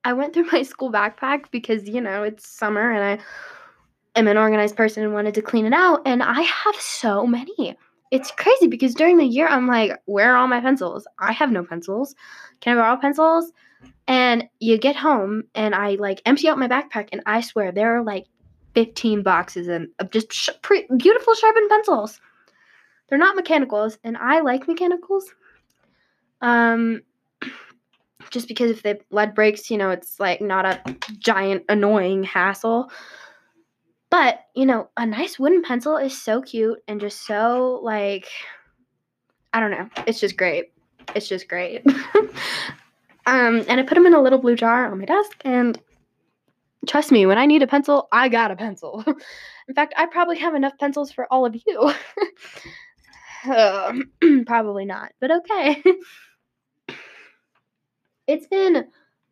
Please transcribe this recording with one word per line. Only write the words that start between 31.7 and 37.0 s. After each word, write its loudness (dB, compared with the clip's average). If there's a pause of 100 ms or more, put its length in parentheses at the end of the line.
hassle. -2 (1200)
But, 2 (140)
you 2
know, 0
a -4
nice -6
wooden 2
pencil -4
is -6
so -2
cute -4
and -10